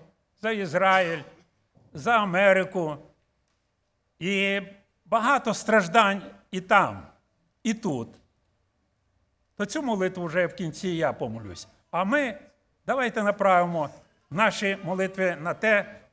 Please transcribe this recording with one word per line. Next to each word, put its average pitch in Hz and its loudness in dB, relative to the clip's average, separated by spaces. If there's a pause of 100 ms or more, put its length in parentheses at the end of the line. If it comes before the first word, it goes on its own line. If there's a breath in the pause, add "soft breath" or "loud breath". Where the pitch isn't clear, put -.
(420)
за 214 -2
Ізраїль, 185 2 (720)
за 214 0
Америку. 185 2 (1200)
І 196 -2 (420)
багато 226 0
страждань 202 2 (280)
і 185 -6
там, 131 2 (560)
і 220 0
тут. 139 -4 (1500)
То 202 -4
цю 302 -4
молитву 185 -2
вже 170 0
в 165 -6
кінці 175 -6
я 160 0
помолюсь. 110 -10 (220)
А 175 -2
ми 247 -2 (480)
давайте 240 -2
направимо 180 2 (400)
наші 196 0
молитви 185 -2
на 156 -6
те, 208 0 (120)